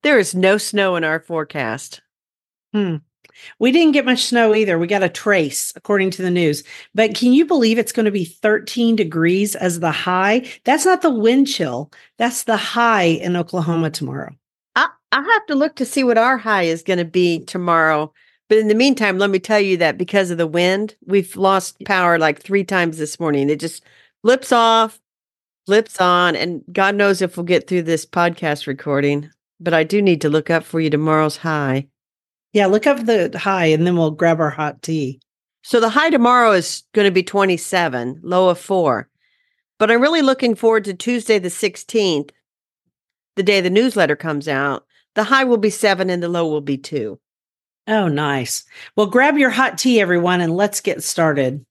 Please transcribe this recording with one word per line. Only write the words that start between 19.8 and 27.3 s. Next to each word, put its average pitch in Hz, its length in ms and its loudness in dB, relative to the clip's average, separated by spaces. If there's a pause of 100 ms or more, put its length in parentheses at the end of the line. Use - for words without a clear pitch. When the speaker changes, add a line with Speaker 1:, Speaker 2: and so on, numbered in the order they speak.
Speaker 1:
because 180 340 -2
of 165 60 -4
the 170 100 -2
wind, 185 480 -2 (100)
we've 185 300 -2
lost 190 480 0
power, 180 340 2
like, 156 240 0
three 196 220 -2
times 175 340 -2
this 151 220 -8
morning. 143 300 0
It 147 100 -2
just 160 240 -10 (380)
flips 254 320 2
off, 226 480 2 (640)
flips 214 340 0
on, 180 380 2
and 170 340 -6
God 196 240 0
knows 202 260 2
if 180 140 -4